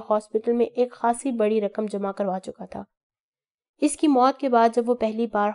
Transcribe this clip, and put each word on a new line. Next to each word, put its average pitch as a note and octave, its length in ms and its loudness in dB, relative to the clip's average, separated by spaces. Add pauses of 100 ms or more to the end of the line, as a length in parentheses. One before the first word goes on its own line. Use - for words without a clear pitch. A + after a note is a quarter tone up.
हॉस्पिटल A3 440 -2
में A#3 120 2
एक B3 280 -2
खासी A#3+ 380 -2
बड़ी A3 280 0
रकम G#3 280 -4
जमा G3 240 -6
करवा F#3+ 280 -4
चुका - 260 -14
था। G3+ 200 -12 (960)
इसकी D4+ 260 0
मौत C4+ 300 4
के C#4 120 -4
बाद A#3 240 4
जब A#3 120 0
वो B3 100 0
पहली A3+ 320 -2
बार G#3 280 0